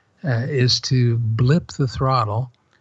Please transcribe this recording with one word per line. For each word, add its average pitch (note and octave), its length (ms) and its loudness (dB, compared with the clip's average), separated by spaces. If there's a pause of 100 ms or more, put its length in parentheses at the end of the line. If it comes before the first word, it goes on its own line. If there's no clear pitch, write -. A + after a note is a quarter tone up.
(240)
uh, A#2 240 -2
is B2+ 320 0
to A#2+ 380 0
blip A#2+ 560 0
the C#3 140 -2
throttle B2 640 -2 (300)